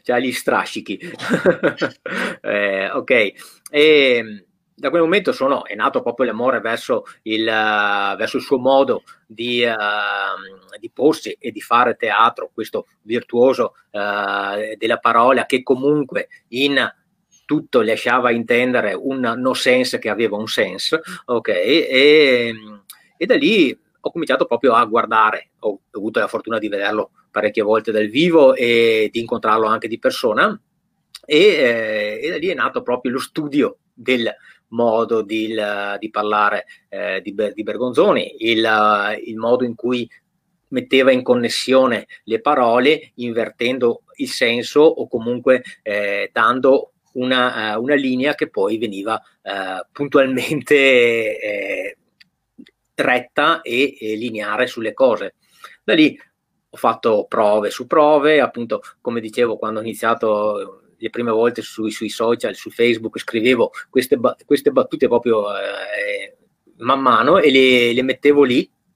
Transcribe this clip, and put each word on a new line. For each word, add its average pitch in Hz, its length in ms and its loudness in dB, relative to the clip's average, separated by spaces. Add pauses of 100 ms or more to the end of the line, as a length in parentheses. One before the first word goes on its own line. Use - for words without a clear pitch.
c'ha 123 160 -2
gli 127 140 -2
strascichi. - 680 -4
<laughs> - 1400 -4
Eh, 101 480 -2
ok, 107 420 0 (380)
e 127 760 2 (340)
da 139 120 -2
quel 170 100 2
momento 170 300 0
sono, 135 340 -2
è 101 80 -12
nato 120 300 -2
proprio 120 240 -2
l'amore 117 320 -2
verso - 460 -4 (180)
il, 110 240 -2
eh, 104 680 0
verso 110 220 -6
il 127 60 -6
suo 135 160 0
modo 131 420 2 (240)
di, 120 380 -4
ehm, 117 120 0 (1040)
di 113 120 -16
porsi 127 480 0
e 120 120 -10
di 104 100 -12
fare 120 340 2
teatro, 113 580 0
questo - 320 -8 (160)
virtuoso, 120 720 0 (160)
eh, 101 880 -4
della 113 200 -2
parola, 117 500 4
che 127 160 -2
comunque 135 640 0 (220)
in 135 300 0 (680)
tutto 151 360 0
lasciava 120 480 0
intendere 120 640 0
un 123 420 -4
no 127 200 -2
sense 127 420 0
che 113 120 -6
aveva 104 280 -2
un 107 100 -6
sense, - 540 -2 (240)
ok? 117 220 -4
E, 127 1040 4 (640)
e - 80 -4
da 233 100 2
lì 160 400 2 (240)
ho - 120 -6
cominciato 139 340 -2
proprio 120 280 0
a 117 120 4
guardare, 110 640 0 (120)
ho 104 180 -4 (100)
avuto 107 300 -6
la 104 80 -2
fortuna 110 320 -6
di 104 80 -8
vederlo 101 420 -4 (220)
parecchie 104 320 0
volte 110 280 0
dal 107 180 0
vivo 147 440 6
e 117 580 2
di 117 100 -4
incontrarlo 113 440 0
anche 110 220 -2
di 113 100 -6
persona, 131 580 0 (680)
e, 151 120 2
eh, 113 840 2
e 151 80 -4
da 170 80 -6
lì 160 120 -4
è 175 40 -2
nato 120 300 -4
proprio 123 300 -4
lo 135 60 -4
studio 143 600 -2 (120)
del 120 400 -2 (380)
modo 113 520 0
di, 110 240 -4
il, 104 540 -4
di 107 100 -10
parlare, 104 560 0 (240)
eh, 95 320 -6
di 101 120 -12
Ber-, 101 200 -4
di 107 100 -8
Bergonzoni, 123 760 0
il, 107 840 0
il 110 140 -10
modo 120 260 0
in 117 120 -6
cui 120 340 -4 (600)
metteva 131 420 2
in 127 120 2
connessione 123 840 0 (160)
le 113 180 -4
parole, 131 760 2
invertendo 120 880 -2 (120)
il 135 120 -8
senso 120 540 0
o 156 260 4
comunque, 123 560 0 (200)
eh, 101 500 -4
dando 127 580 2 (220)
una, 123 580 0
eh, 107 60 -2
una 131 180 0
linea 135 400 0
che - 140 -6
poi 107 280 -2
veniva, 107 440 -4 (200)
eh, 95 480 -8
puntualmente, 131 1500 2
eh, 98 580 -8 (960)
retta 139 640 0
e, 131 360 -2
e 110 180 -6
lineare 110 520 -4
sulle 110 260 -6
cose. 107 420 0 (480)
Da 208 100 0
lì 151 260 2 (500)
ho - 80 -20
fatto 113 500 0
prove 104 420 0
su 120 180 -12
prove, 151 540 4
appunto, 117 400 -4 (180)
come 117 220 -6
dicevo, 110 360 -2
quando 110 220 -6
ho 110 40 -8
iniziato 107 1000 -2 (180)
le 113 120 -8
prime 117 180 -4
volte 113 320 0
sui, 110 300 -8
sui 107 180 -8
social, 117 460 -4
su - 160 -16
Facebook, 117 480 -2
scrivevo 117 520 0 (160)
queste 127 300 0
ba-, 117 260 -2
queste 139 280 0
battute 131 360 0
proprio, 107 480 0
eh, 101 800 -8 (400)
man 127 240 0
mano 127 360 6
e 147 140 6
le, 127 420 6
le 123 80 0
mettevo 143 420 4
lì, 127 240 2 (280)